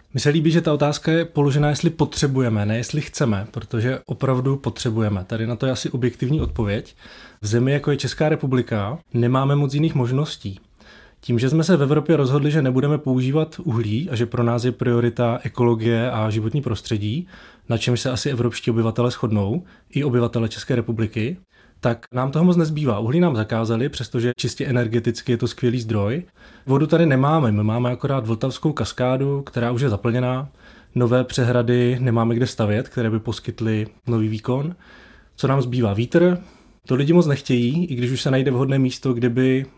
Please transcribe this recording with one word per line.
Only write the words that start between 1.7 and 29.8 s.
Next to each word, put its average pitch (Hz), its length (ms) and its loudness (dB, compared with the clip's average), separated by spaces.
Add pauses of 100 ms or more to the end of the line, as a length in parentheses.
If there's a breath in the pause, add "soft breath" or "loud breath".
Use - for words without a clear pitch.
potřebujeme, 131 760 0
ne 107 120 0
jestli 135 240 -4
chceme, 110 500 -2
protože 123 540 -4
opravdu 131 520 0
potřebujeme. 110 680 -2
Tady 113 240 -6
na 117 80 -4
to 120 100 -4
je 131 60 0
asi - 180 -4
objektivní 127 520 -2
odpověď. 107 540 -4 (460 loud breath)
V 107 60 -6
zemi, 120 240 2
jako 143 200 0
je 139 60 0
Česká 151 320 -2
republika, 127 680 -2 (140)
nemáme 131 420 2
moc 143 180 0
jiných 156 220 0
možností. 123 640 -2 (640 loud breath)
Tím, 120 180 0
že 131 100 2
jsme 160 140 2
se 170 140 4
v 143 60 4
Evropě 151 340 2
rozhodli, 143 340 2
že 156 100 2
nebudeme 135 360 2
používat 139 680 0
uhlí 117 460 -2
a 139 60 -4
že 113 100 0
pro 120 180 -2
nás 117 200 0
je 123 80 0
priorita 120 720 0
ekologie 120 680 0
a 110 180 -2
životní 110 320 -2
prostředí, 110 680 -4 (420 loud breath)
na 117 80 0
čemž 120 220 0
se 131 120 -2
asi 131 180 -2
evropští 120 420 -2
obyvatele 113 400 0
shodnou, 107 520 -2 (260 loud breath)
i 139 140 -4
obyvatele 117 460 0
České - 260 -4
republiky, 113 640 -2 (420 soft breath)
tak 120 340 -2
nám 131 180 -2
toho 156 140 2
moc 180 120 4
nezbývá. 151 420 0
Uhlí 117 200 0
nám 170 160 4
zakázali, 113 540 0
přestože 123 480 -4
čistě - 280 -4
energeticky 120 680 -2
je 117 60 2
to 120 100 -2
skvělý 123 320 -2
zdroj. 110 440 -2 (420 loud breath)
Vodu 135 220 2
tady 165 180 4
nemáme, 139 460 4
my 104 120 2
máme 120 280 0
akorát 127 360 -2
Vltavskou 123 440 -2
kaskádu, 135 720 -2
která 120 300 -4
už 120 100 -2